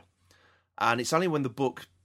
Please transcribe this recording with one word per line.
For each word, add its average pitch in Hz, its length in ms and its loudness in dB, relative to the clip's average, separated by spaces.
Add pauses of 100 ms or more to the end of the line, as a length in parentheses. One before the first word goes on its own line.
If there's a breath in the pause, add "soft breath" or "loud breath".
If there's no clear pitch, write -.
(800)
And 117 200 2
it's 123 140 -4
only 175 140 2
when 151 160 0
the 127 60 -2
book 127 380 -4 (180)